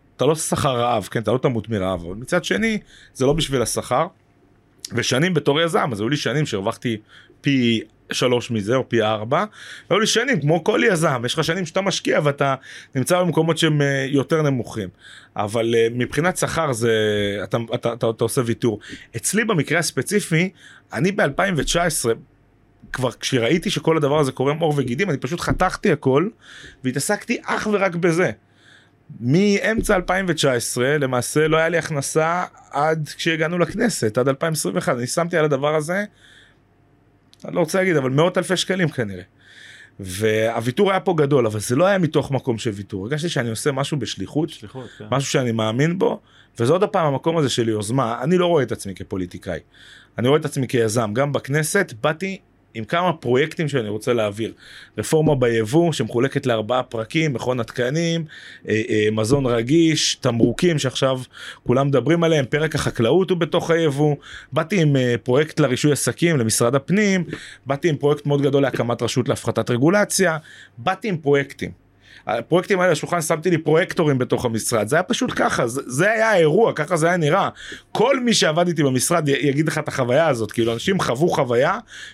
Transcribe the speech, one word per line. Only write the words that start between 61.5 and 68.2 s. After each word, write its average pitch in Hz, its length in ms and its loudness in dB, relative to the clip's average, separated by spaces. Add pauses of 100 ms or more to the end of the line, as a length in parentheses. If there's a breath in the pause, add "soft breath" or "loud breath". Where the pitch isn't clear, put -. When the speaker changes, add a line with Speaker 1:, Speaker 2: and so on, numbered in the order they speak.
Speaker 1:
כולם 131 200 2
מדברים 139 360 2
עליהם, 156 220 2
פרק 151 300 -2
החקלאות 127 540 2
הוא 185 80 2
בתוך 165 340 0
היבוא. 151 440 2 (360 loud breath)
באתי 160 300 0
עם, 147 140 6
אה, 123 280 4
פרויקט 147 360 2
לרישוי 139 320 2
עסקים 147 460 0
למשרד 120 380 2
הפנים, 190 480 2 (420 loud breath)
באתי 139 240 0
עם 147 60 2
פרויקט 147 300 0